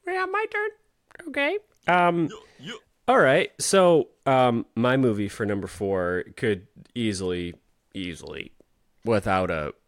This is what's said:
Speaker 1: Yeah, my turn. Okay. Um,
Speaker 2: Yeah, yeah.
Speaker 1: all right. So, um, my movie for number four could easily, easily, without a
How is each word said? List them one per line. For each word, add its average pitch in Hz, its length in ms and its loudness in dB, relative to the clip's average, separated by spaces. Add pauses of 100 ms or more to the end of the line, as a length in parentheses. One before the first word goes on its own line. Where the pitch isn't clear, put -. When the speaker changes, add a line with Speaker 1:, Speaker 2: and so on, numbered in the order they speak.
Speaker 1:
Yeah, 370 180 -2
my 403 240 -4
turn. 427 200 -4 (580)
Okay. 294 300 -4 (300)
Um, 175 420 2
Speaker 2:
Yeah, - 60 -16 (240)
yeah. 160 120 -16 (360)
Speaker 1:
all 254 100 6
right. 156 320 4 (100)
So, 175 480 4 (160)
um, 127 420 2 (100)
my 123 200 2
movie 107 320 2
for - 160 -8
number 101 220 -4
four 92 580 -4 (120)
could 101 300 -4 (280)
easily, 92 600 -4 (380)
easily, 85 600 -12 (520)
without 95 460 0
a 76 240 -6 (140)